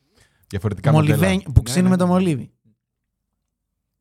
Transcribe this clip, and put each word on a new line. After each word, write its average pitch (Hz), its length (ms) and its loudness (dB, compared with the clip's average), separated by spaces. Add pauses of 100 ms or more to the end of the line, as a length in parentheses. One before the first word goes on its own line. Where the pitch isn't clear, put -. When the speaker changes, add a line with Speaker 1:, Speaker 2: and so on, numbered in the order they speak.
(460)
Speaker 1:
Διαφορετικά 101 460 -4
Speaker 2:
Μολυβένι-, 151 280 2 (120)
Speaker 1:
μοντέλα. 190 100 -2 (100)
Speaker 2:
που - 40 -
Speaker 1:
Ναι, - 60 6
Speaker 2:
ξύνουμε 180 280 0
Speaker 1:
ναι. 185 60 2
Speaker 2:
το 180 100 0
μολύβι. 180 440 -2 (1500)